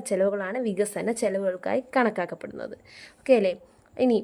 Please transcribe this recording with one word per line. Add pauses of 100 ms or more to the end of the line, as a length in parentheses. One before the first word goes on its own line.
ചെലവുകളാണ്
വികസന
ചെലവുകൾക്കായി (160)
കണക്കാക്കപ്പെടുന്നത്. (460)
ഓക്കെ
അല്ലേ? (500)
ഇനി